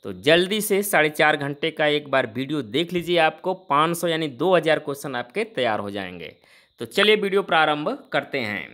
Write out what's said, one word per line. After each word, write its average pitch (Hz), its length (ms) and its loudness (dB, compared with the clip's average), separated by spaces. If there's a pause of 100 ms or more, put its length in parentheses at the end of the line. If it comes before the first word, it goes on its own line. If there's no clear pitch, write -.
तो 104 100 -10
जल्दी 175 460 2
से 202 220 0
साढ़े 156 280 2
चार 151 280 2
घंटे 147 320 -4
का 156 180 -2
एक 147 220 0
बार 135 180 2
वीडियो 135 340 -4
देख 147 300 -4
लीजिए, 175 260 0
आपको 160 360 0
पाँच 165 420 0
सौ 175 120 -2
यानी 160 220 -2
दो 151 260 0
हज़ार 156 220 4
क्वेश्चन 143 380 -8
आपके 196 300 -6
तैयार 117 340 -2
हो 101 100 -6
जाएंगे। 90 440 -10 (460)
तो 120 60 -6
चलिए 208 300 4
वीडियो 196 280 0
प्रारंभ 156 440 2 (240)
करते 143 280 -2
हैं। 104 340 -6